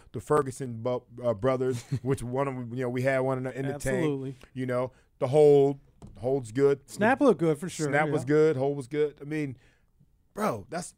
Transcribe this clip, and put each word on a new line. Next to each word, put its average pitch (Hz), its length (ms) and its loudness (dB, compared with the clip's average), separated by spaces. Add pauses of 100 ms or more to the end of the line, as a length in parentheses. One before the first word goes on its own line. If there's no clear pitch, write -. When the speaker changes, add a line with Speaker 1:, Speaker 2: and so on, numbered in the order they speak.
(120)
Speaker 1:
the 120 80 -8
Ferguson 135 640 -2
bu-, 123 200 -4 (200)
uh, 120 100 2
brothers, 127 500 0 (100)
<laughs> 127 80 -4
which 135 200 -2
one 131 280 -2
of 127 60 -8
them, 120 180 -10
you 127 100 -6
know, 123 60 -2
we 123 140 -4
had 135 160 2
one 131 180 0
in 127 80 -6
the, 127 120 -8
in 139 100 -6
the 143 80 -4
Speaker 2:
Absolutely. 139 580 -2
Speaker 1:
tank, - 200 -20
you 127 120 -6
know, 127 260 -2 (280)
the 135 80 0
hold, 143 520 6 (380)
hold's 123 340 -4
good. 139 380 4
Speaker 2:
Snap 240 320 2
looked 233 180 4
good 160 200 2
for 185 100 -8
sure, 156 180 -4
Speaker 1:
Snap 147 220 0
was 143 140 -2
Speaker 2:
yeah. 120 40 -8
Speaker 1:
good, 151 300 4
hold 143 180 -2
was 135 120 -12
good. 147 340 -2
I - 20 -14
mean, 147 340 -6 (760)
bro, 180 360 -4
that's, 165 280 -10